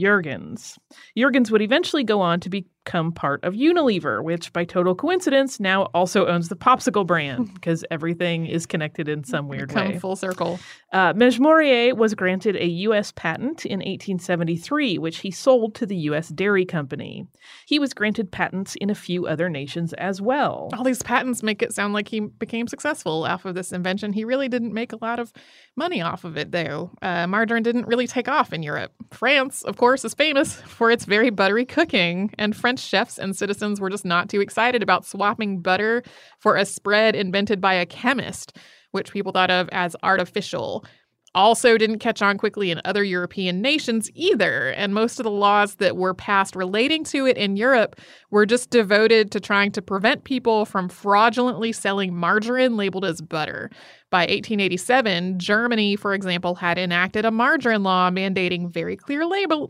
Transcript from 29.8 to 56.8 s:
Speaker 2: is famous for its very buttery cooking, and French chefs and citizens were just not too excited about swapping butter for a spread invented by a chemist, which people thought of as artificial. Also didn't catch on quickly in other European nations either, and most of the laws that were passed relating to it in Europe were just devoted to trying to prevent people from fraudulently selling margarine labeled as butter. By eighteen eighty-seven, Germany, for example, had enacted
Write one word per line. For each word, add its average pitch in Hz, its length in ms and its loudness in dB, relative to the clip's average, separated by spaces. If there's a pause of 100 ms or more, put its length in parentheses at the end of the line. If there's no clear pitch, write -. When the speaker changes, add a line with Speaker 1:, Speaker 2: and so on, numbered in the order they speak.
Speaker 2:
is 226 80 -6
famous 294 420 2
for - 360 0
its 233 140 0
very 214 240 4
buttery 202 360 2
cooking, 202 720 0
and 214 180 -2
French 247 240 0
chefs - 380 -2
and 190 180 -6
citizens 202 460 -4
were 190 80 -2
just 202 160 -8
not 175 240 0
too 202 120 0
excited 226 420 0
about 190 220 0
swapping 202 560 -4
butter 208 420 0 (360)
for 214 160 4
a 196 100 2
spread 208 500 2
invented 202 440 -2
by 190 140 2
a 180 120 0
chemist, - 720 -6 (340)
which 190 200 -6
people 190 200 -6
thought 185 200 2
of 180 200 2
as 175 320 -4
artificial. 190 840 -2 (480)
Also 226 440 6
didn't 220 220 2
catch 226 220 -2
on 202 160 2
quickly 202 340 -2
in 156 140 -4
other 202 180 0
European 180 580 -2
nations 247 520 0
either, 185 560 2
and 196 240 -2
most 226 260 0
of 247 60 -4
the 226 40 -2
laws 202 460 4
that 185 220 0
were 185 160 0
passed 196 420 0
relating 220 480 0
to 277 220 -2
it 254 100 4
in 196 220 -2
Europe 233 420 2 (320)
were 208 140 6
just 240 240 0
devoted 220 640 4
to 208 80 -2
trying 202 320 2
to 214 80 -2
prevent 208 420 0
people 233 400 2
from 190 240 -4
fraudulently 220 840 2
selling 196 420 -2
margarine 220 640 2
labeled 190 260 -2
as 170 160 -2
butter. - 500 -6 (420)
By 175 160 2
eighteen 202 340 -2
eighty-seven, 185 800 0
Germany, 208 580 0
for 202 160 -2
example, 180 420 -2
had 170 220 0
enacted 185 480 0